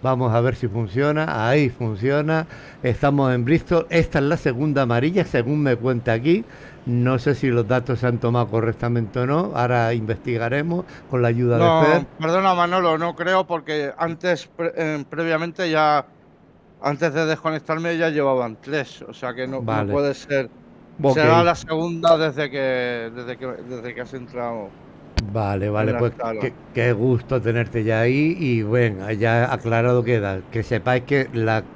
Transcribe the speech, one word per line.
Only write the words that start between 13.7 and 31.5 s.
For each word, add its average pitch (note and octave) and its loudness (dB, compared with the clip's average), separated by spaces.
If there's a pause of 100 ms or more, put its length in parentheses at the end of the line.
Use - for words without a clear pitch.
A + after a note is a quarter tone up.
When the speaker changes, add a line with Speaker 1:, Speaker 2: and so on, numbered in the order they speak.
Speaker 2:
antes, E3+ -2
pre-, - -4
eh, D#3 -2
previamente E3 -2
ya, D3+ 4 (760)
antes D3 -2
de D#3+ 0
desconectarme D#3+ -4
ya E3 0
llevaban C3 0
tres. C#3 -8
O - -18
sea B2 -10
que B2+ -6
no, C3 -8
no B2+ -6
Speaker 1:
Vale. A2 -2
Speaker 2:
puede C#3+ 0
ser. C3+ -4 (520)
Speaker 1:
Ok. C#3 4
Speaker 2:
Será D#3 6
la E3+ 4
segunda E3 0
desde D3 -2
que, B2 -2
desde B2 -10
que, C3 -10
desde A#2+ -10
que A2+ -12
has B2 -14
entrado. A#2+ -8 (640)
Speaker 1:
Vale, G2+ -2
vale, G#2+ 0
Speaker 2:
en A2+ 0
la A#2+ -2
Speaker 1:
pues A#2+ 0
Speaker 2:
sala. A2+ -4
Speaker 1:
qué, B2 -4 (220)
qué A#2+ 2
gusto B2 0
tenerte A2+ -2
ya A2 0
ahí C#3+ 2
y B2 0
bueno, G#2 0
ya A2+ 2
aclarado A#2+ 2
queda, G2+ 0 (100)
que A2+ -4
sepáis B2 0
que C3+ 0
la A2 0 (120)